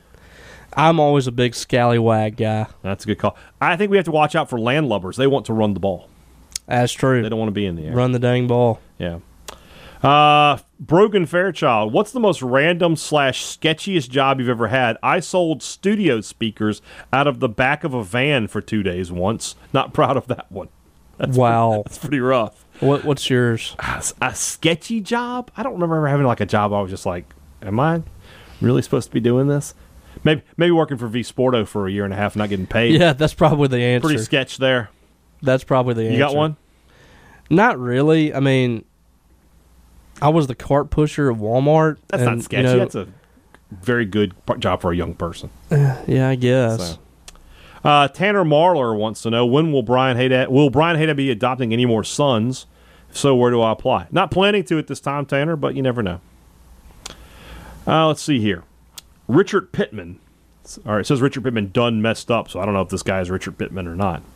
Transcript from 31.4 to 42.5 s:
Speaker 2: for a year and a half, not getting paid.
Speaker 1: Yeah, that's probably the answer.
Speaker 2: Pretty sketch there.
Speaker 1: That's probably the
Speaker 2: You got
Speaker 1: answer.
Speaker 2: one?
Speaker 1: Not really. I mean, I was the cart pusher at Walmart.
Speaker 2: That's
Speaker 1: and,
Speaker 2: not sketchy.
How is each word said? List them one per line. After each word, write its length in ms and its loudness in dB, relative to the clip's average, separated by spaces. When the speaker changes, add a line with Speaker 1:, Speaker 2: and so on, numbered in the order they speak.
Speaker 2:
for 200 -4
a 40 -2
year 140 -2
and 80 -4
a 40 -8
half, 180 -2
not 140 -2
getting 180 -4
paid. 320 2
Speaker 1:
Yeah, 140 4
that's 200 -2
probably 360 2
the 120 0
answer. 260 2
Speaker 2:
Pretty 160 0
sketch 340 -2
there. 320 0
Speaker 1:
That's 220 2
probably 320 0
the 80 -2
Speaker 2:
You 160 0
got 80 2
Speaker 1:
answer. 100 0
Speaker 2:
one? 200 0
Speaker 1:
Not 300 4
really. 540 2
I 60 -2
mean, 460 0
I 80 4
was 180 4
the 80 -6
cart 340 0
pusher 400 0
at 80 -2
Walmart. 600 2
Speaker 2:
That's 160 -2
Speaker 1:
and, 140 2
Speaker 2:
not 80 -6
sketchy. 180 -2